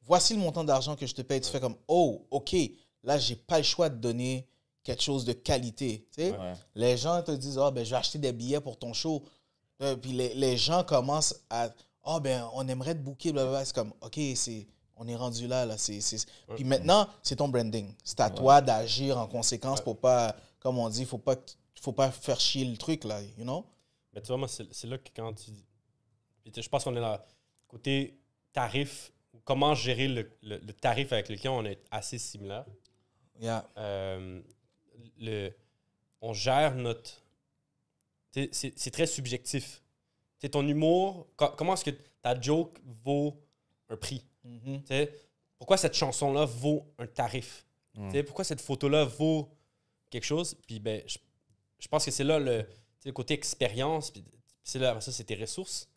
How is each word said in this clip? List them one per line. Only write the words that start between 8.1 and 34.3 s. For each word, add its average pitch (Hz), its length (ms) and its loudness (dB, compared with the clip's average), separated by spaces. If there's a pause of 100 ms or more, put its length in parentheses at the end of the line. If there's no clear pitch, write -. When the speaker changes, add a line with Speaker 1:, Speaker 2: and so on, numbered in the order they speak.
Speaker 1:
des 143 160 0
billets 127 280 -2
pour 131 180 -10
ton 120 140 -8
show. 151 300 -2 (580)
Euh, 135 160 0
puis 127 160 -6
les, 123 220 0
les 131 220 4
gens 123 280 4
commencent 143 500 2 (140)
à, 117 200 -2 (360)
ah, 160 160 0
ben, 127 320 0
on 131 160 -4
aimerait 131 260 -2
te 160 40 -6
booker, 143 340 -4
blablabla. 135 320 2
C'est - 100 -6
comme, 107 240 -2
ok, - 180 -12 (180)
c'est, 110 320 -4 (280)
on 113 140 -14
est 120 60 -4
rendu 120 320 -6
là, 127 180 2
là. 110 120 -4
C'est, 104 220 -4
c'est, 110 180 -2 (300)
Speaker 2:
Ouais. 107 80 -10
Speaker 1:
puis 123 80 -4
maintenant, 165 460 6 (120)
c'est - 140 -2
ton 143 140 2
branding. 113 440 -2 (100)
C'est - 180 -2
à 110 80 6
Speaker 3:
Ouais. - 60 -8
Speaker 1:
toi 139 260 10
d'agir 127 560 2
en 113 100 -2
conséquence 123 520 -2
Speaker 2:
Ouais. - 40 -10
Speaker 1:
pour 120 160 -4
pas, 120 340 6 (280)
comme 127 180 0
on 117 80 2
dit, 110 160 -2
faut 127 140 -6
pas, - 180 2 (460)
faut - 100 -4
pas 131 200 4
faire - 280 -2
chier - 240 2
le 123 140 -4
truc, 156 260 -2
là, 104 180 -4 (160)
you 110 60 -10
know ? 143 220 -4 (480)
Speaker 2:
Mais 104 80 -12
tu 113 60 -16
vois, 127 100 -2
moi, 135 100 -2
c'est, 113 260 -10
c'est - 140 -12
là 127 100 -8
que - 160 -16
quand 113 200 -8
tu, 107 180 -16 (920)
puis 110 80 -20
tu - 20 -20
sais, 117 80 -8
je - 80 -10
pense - 160 0
qu'on 127 100 -2
est 120 60 0
là, 110 240 -2 (420)
côté 135 500 -2 (360)
tarif, 135 580 -2 (220)
ou - 100 -20
comment 139 320 4
gérer 123 320 0
le, 120 240 -4 (120)
le, 104 160 -10
le 107 140 -14
tarif 135 380 0
avec 107 160 0
le 107 80 -6
client, 131 220 -4
on 110 80 -2
est 98 160 -8 (100)
assez - 280 -8
similaire. 101 460 -10 (760)
Speaker 1:
Yeah. 113 260 -4 (100)
Speaker 2:
Euh, 95 640 -6 (800)